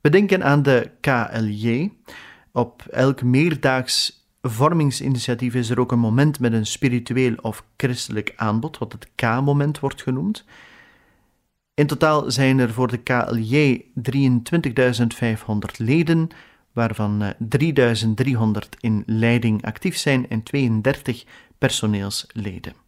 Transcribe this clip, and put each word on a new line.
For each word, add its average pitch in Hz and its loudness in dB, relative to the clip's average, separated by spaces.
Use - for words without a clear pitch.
We 147 4
denken 190 4
aan 143 4
de 135 2
K - -4
L 110 0
J. 117 -2
Op - -4
elk 131 0
meerdaags 131 0
vormingsinitiatief 127 0
is 120 -2
er 120 0
ook 123 0
een 120 2
moment 131 2
met 120 2
een 110 0
spiritueel 123 0
of - -6
christelijk 117 -4
aanbod, 113 -2
wat - -8
het - -18
K-moment 143 0
wordt - -6
genoemd. 151 -4
In 147 2
totaal 151 2
zijn 131 4
er 120 0
voor 127 0
de 120 -4
K - -10
L 120 0
J 123 2
drieëntwintigduizend 127 0
vijfhonderd 110 -4
leden, 160 2
waarvan, 107 -2
eh, 104 -2
drieduizend 117 2
driehonderd 113 -2
in 110 0
leiding 113 2
actief - -4
zijn 131 0
en 110 -4
tweeëndertig 123 -2
personeelsleden. 101 -4